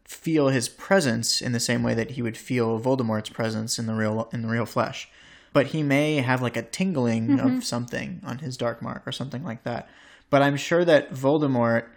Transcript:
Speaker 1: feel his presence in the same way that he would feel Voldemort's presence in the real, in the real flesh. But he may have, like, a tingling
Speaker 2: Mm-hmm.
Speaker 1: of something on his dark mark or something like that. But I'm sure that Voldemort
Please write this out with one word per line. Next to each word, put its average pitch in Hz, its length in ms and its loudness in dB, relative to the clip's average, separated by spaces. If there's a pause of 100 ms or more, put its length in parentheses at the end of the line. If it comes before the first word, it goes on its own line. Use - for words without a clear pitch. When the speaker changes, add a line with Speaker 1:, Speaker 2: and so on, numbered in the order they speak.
Speaker 1:
feel 156 440 0
his 131 200 0
presence 127 720 0
in 123 100 -4
the 117 80 -2
same 120 240 0
way 117 100 0
that 113 180 -2
he 127 120 -6
would 113 140 -4
feel 113 420 0
Voldemort's 117 500 0
presence 110 480 -4
in 117 80 -4
the 110 80 -2
real, 110 400 -2
in 120 80 -6
the 113 60 -4
real 113 180 0
flesh. - 440 -4 (440)
But 170 140 4
he 156 160 -2
may 147 340 2
have, 127 240 2
like, 120 160 -2
a 117 60 -2
tingling 120 640 0
Speaker 2:
Mm-hmm. 254 300 4
Speaker 1:
of 240 60 -4
something 127 640 -6
on 123 140 -8
his 135 180 -8
dark 117 240 -4
mark 127 260 -8
or 127 40 -6
something 135 320 -8
like 117 200 -10
that. 120 240 -6 (440)
But 139 100 6
I'm 143 160 2
sure 170 280 2
that 151 280 4
Voldemort 131 720 2 (120)